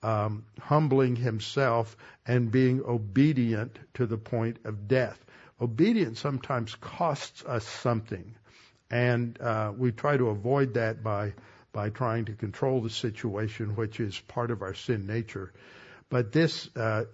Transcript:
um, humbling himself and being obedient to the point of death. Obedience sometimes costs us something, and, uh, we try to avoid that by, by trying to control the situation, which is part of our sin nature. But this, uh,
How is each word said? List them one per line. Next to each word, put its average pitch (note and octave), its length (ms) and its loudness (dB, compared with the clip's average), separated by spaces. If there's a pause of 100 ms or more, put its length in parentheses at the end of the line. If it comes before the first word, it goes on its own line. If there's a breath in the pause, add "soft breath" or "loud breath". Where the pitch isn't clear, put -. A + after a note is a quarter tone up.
um, G#2+ 400 0 (160)
humbling C3+ 560 4
himself A#2 800 0 (320 loud breath)
and B2 240 2
being C3 300 4
obedient A#2+ 1000 2 (140)
to B2+ 120 0
the A2 120 -2
point A2+ 480 -2
of G#2 240 -6
death. B2+ 340 0 (380 loud breath)
Obedience C3 580 2
sometimes B2+ 560 -2
costs - 720 -4
us A#2 180 -2
something, G#2+ 720 -4 (560 soft breath)
and, A#2+ 480 2
uh, A2 380 0
we B2 160 2
try C#3+ 240 2
to B2+ 100 2
avoid A#2 460 2
that A2+ 280 0
by, G#2 320 -2 (380 loud breath)
by G#2+ 180 -2
trying A2+ 360 -2
to G#2 80 -8
control B2 480 -2
the A2+ 80 -2
situation, G#2+ 840 -4
which A2 240 -4
is G#2 280 -4
part A#2+ 240 -2
of G#2 100 -6
our F#2+ 120 -6
sin G2+ 340 -2
nature. A2 440 -6 (580 loud breath)
But A#2+ 220 0
this, D#3 440 2
uh, A2 380 0